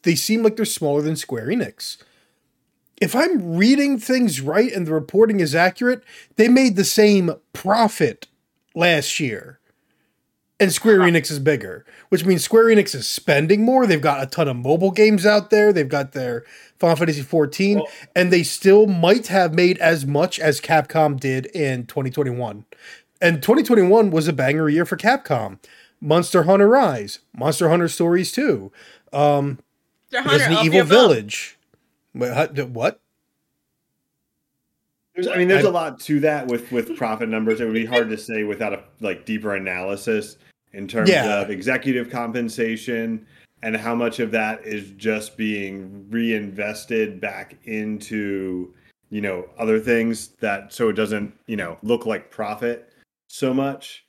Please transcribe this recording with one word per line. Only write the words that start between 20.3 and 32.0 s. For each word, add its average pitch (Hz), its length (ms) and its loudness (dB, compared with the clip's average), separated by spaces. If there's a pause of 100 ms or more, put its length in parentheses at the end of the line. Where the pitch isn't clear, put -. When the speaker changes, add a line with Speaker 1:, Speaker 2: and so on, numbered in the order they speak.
Speaker 1:
as 156 220 0
Capcom 151 580 0
did 131 280 -4
in 131 400 -4
twenty 131 240 -6
twenty-one. 123 540 -6 (540)
And 170 220 2
twenty 269 220 4
twenty-one 208 480 4
was 160 160 0
a 170 60 -2
banger 143 360 0
year 165 160 0
for 170 120 -6
Capcom. 135 600 -2 (420)
Monster 165 440 2
Hunter 196 240 4
Rise, 160 540 0 (140)
Monster 151 340 0
Hunter 170 180 2
Stories 175 440 0
two, 147 400 -2 (400)
um, 143 460 0 (560)
Speaker 3:
Monster 247 80 -4
Hunter 262 80 -4
Speaker 1:
Resident - 300 2
Speaker 3:
up - 60 2
Speaker 1:
Evil 160 100 2
Speaker 3:
your 190 100 6
butt. 147 60 0
Speaker 1:
Village. 156 680 2 (560)